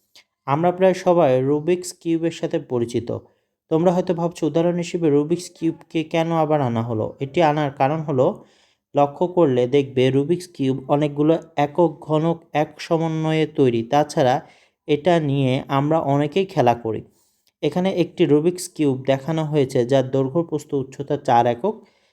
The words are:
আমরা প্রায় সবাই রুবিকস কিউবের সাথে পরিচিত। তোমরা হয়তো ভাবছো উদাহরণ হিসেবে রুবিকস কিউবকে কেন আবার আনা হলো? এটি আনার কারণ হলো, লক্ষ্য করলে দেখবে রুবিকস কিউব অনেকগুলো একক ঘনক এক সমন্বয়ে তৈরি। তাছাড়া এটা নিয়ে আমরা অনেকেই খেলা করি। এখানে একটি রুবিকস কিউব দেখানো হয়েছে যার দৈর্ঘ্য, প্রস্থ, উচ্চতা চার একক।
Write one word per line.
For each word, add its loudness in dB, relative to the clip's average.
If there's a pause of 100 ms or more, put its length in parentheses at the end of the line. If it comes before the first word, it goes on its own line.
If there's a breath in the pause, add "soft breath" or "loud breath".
(460 soft breath)
আমরা 2
প্রায় 2
সবাই 2
রুবিকস -2
কিউবের -4
সাথে -4
পরিচিত। -4 (500 soft breath)
তোমরা 2
হয়তো 0
ভাবছো -4
উদাহরণ 0
হিসেবে -2
রুবিকস 0
কিউবকে -6
কেন -2
আবার 2
আনা 0
হলো? -4
এটি -2
আনার 2
কারণ 0
হলো, 0 (520 soft breath)
লক্ষ্য 0
করলে 2
দেখবে 2
রুবিকস -2
কিউব -4
অনেকগুলো 2 (180)
একক 0
ঘনক -2 (100)
এক -4
সমন্বয়ে -2
তৈরি। 0
তাছাড়া 0 (460 soft breath)
এটা 2
নিয়ে 0
আমরা 2
অনেকেই 0
খেলা 2
করি। -6 (600)
এখানে 0
একটি 0
রুবিকস 0
কিউব -2
দেখানো -2
হয়েছে 0
যার 2
দৈর্ঘ্য, 0
প্রস্থ, -8
উচ্চতা -6
চার 2
একক। -4 (280 soft breath)